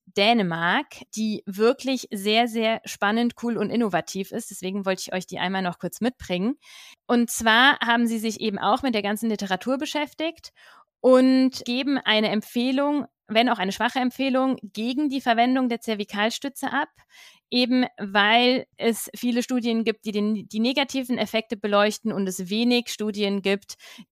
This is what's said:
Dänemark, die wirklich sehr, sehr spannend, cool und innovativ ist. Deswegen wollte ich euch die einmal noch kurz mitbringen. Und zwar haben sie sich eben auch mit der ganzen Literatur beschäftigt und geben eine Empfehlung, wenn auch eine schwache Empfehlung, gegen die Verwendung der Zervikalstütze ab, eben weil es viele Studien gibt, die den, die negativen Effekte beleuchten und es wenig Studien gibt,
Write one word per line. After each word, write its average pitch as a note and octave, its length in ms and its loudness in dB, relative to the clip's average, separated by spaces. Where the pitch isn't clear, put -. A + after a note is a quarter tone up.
Dänemark, G3 800 2
die G#3+ 320 -4
wirklich A#3+ 640 0
sehr, G#3+ 360 2
sehr A3+ 380 -2
spannend, A3+ 560 0
cool A#3 160 -4
und G#3+ 140 -2
innovativ F#3+ 600 -2
ist. A3+ 200 -8
Deswegen F#3+ 340 -8
wollte F#3+ 160 -2
ich - 120 -10
euch F#3 120 -6
die - 140 -10
einmal F#3 240 -4
noch F3 160 -6
kurz - 220 -10
mitbringen. G#3+ 540 -2
Und A#3+ 240 2
zwar A#3 480 4
haben A#3 280 2
sie A3+ 120 -4
sich G#3+ 200 -4
eben G3+ 200 -4
auch A3+ 240 0
mit B3 100 -2
der G#3 80 -2
ganzen G#3 280 -2
Literatur G#3 500 -2
beschäftigt D4+ 720 -6
und C4 640 6
geben C4 320 -2
eine G#3+ 320 2
Empfehlung, C4 760 0
wenn A3+ 220 2
auch A3 100 0
eine F#3+ 120 -2
schwache A#3+ 280 -2
Empfehlung, C4 640 0
gegen B3 480 -4
die C4 120 -4
Verwendung B3 460 2
der A#3 140 -4
Zervikalstütze A3 920 -4
ab, A#3 180 -2
eben B3 340 2
weil G#3+ 680 2
es - 380 -2
viele A#3+ 260 0
Studien A#3 420 0
gibt, A3 220 -4
die G#3+ 60 -4
den, G#3 380 -2
die G#3+ 100 -4
negativen B3+ 580 0
Effekte A3 400 -4
beleuchten G#3 540 2
und F#3+ 160 -2
es F#3 220 -6
wenig A#3+ 400 2
Studien G3+ 520 -2
gibt, G3 320 -2